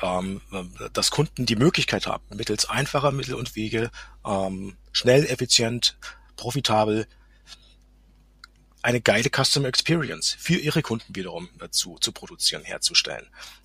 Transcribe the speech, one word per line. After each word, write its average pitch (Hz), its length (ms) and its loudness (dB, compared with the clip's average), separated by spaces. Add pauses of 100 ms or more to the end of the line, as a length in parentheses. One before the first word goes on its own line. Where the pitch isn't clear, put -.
ähm, 95 400 -2 (100)
äh, 92 420 -10
dass - 180 2
Kunden 147 340 0
die 117 100 2
Möglichkeit 123 520 4
haben, - 160 -4 (120)
mittels 107 340 -2
einfacher 139 420 0
Mittel 127 240 -4
und 120 200 -8
Wege, 110 360 -2 (340)
ähm, 95 520 -2 (140)
schnell, 135 340 6
effizient, 120 720 0 (380)
profitabel 110 720 2 (1800)
eine 113 200 2
geile 117 280 4
Customer 139 380 2
Experience 131 720 0
für 170 160 2
ihre 151 260 2
Kunden 113 320 -4
wiederum 90 360 -8 (100)
dazu - 400 -4
zu - 140 0
produzieren, 80 500 -4
herzustellen. - 640 0 (380)